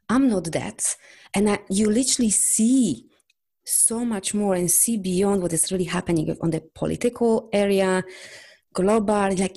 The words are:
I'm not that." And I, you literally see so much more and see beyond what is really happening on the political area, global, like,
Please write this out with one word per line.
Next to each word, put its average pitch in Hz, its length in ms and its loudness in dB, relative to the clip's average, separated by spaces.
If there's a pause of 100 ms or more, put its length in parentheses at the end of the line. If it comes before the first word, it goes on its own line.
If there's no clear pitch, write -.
I'm 262 200 4
not 185 240 0
that." - 420 -4 (400)
And 196 160 2
I, 202 80 0 (100)
you 208 220 2
literally 240 400 0
see 220 760 2 (600)
so - 380 0
much 220 300 -4
more 202 220 2
and 175 160 0
see - 260 2
beyond 190 460 0
what 165 100 -2
is - 180 -2
really 180 260 -2
happening 160 440 -2
on 165 100 0
the 160 100 -4 (120)
political 226 800 -2
area, 190 500 2 (680)
global, 202 640 2
like, 185 200 -2